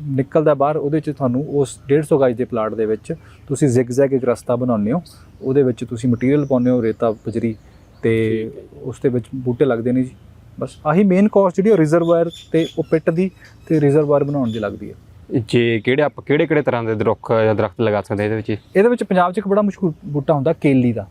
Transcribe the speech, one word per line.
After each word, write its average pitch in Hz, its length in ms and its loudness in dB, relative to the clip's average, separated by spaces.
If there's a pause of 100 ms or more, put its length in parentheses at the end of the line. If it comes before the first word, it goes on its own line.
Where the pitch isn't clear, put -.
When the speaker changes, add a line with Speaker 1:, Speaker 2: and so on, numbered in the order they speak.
Speaker 1:
ਨਿਕਲਦਾ 147 520 0
ਬਾਹਰ, 143 220 0
ਉਹਦੇ 147 240 -2
'ਚ 151 100 -6
ਤੁਹਾਨੂੰ 131 380 -2
ਉਸ 139 400 -2
ਡੇਢ 147 160 2
ਸੌ 135 220 2
ਗਜ 123 60 2
ਦੇ 117 120 -4
ਪਲਾਟ 110 300 -4
ਦੇ 110 120 -2
ਵਿੱਚ 110 280 -6 (340)
ਤੁਸੀਂ 139 200 0
ਜ਼ਿਗਜ਼ੈਗ 127 440 2
ਇੱਕ 131 120 0
ਰਸਤਾ 120 320 -2
ਬਣਾਉਂਦੇ 120 360 -2
ਹੋ, 170 100 -2 (400)
ਉਹਦੇ 135 200 2
ਵਿੱਚ 123 220 -2
ਤੁਸੀਂ 120 260 -4
ਮਟੀਰੀਅਲ 135 340 0
ਪਾਉਂਦੇ 127 260 0
ਹੋ, 123 120 0
ਰੇਤਾ, 113 280 -2
ਬਜਰੀ, 113 460 -6 (460)
ਤੇ 110 420 0 (100)
Speaker 2:
ਠੀਕ - 100 -18
ਹੈ। - 180 -20
Speaker 1:
ਉਸ 127 200 -10
ਦੇ 143 60 0
ਵਿੱਚ 123 160 -2 (100)
ਬੂਟੇ 123 300 -2
ਲੱਗਦੇ 120 280 0
ਨੇ 127 100 0
ਜੀ। 127 80 -6 (500)
ਬਸ 131 100 -8 (160)
ਆਹੀ 170 180 2
ਮੇਨ 196 240 4
ਕਾਸਟ 196 280 2
ਜਿਹੜੀ 196 140 2
ਉਹ 208 60 6
ਰਿਜ਼ਰਵਾਇਰ 170 540 2 (220)
ਤੇ 160 140 2 (120)
ਉਹ 160 120 -2
ਪਿੱਟ 160 200 0
ਦੀ 180 200 -2 (380)
ਤੇ 156 120 2
ਰਿਜ਼ਰਵਾਇਰ 143 440 2
ਬਣਾਉਣ 139 280 -2
ਦੀ 113 60 -6
ਲੱਗਦੀ 104 320 -6
ਹੈ। - 40 -18 (540)
Speaker 3:
ਜੇ 117 360 2
ਕਿਹੜੇ, 139 180 2
ਆਪਾਂ - 220 -4
ਕਿਹੜੇ 156 220 2
ਕਿਹੜੇ 151 160 0
ਤਰ੍ਹਾਂ 120 220 -2
ਦੇ 113 100 -2
ਰੁੱਖ 110 380 -2
ਜਾਂ 110 220 4
ਦਰਖਤ 104 260 -4
ਲਗਾ 104 220 0
ਸਕਦੇ 104 220 -4
ਇਹਦੇ 107 120 -2
ਵਿੱਚ? 110 200 -4 (200)
Speaker 1:
ਇਹਦੇ 208 120 4
ਵਿੱਚ 240 160 0
ਪੰਜਾਬ 180 280 0
'ਚ 202 60 -4
ਇੱਕ 196 100 -6
ਬੜਾ 202 140 2
ਮਸ਼ਹੂਰ 190 300 -2 (120)
ਬੂਟਾ 143 300 -2
ਹੁੰਦਾ 143 180 0
ਕੇਲੀ 131 400 2
ਦਾ। 104 180 -8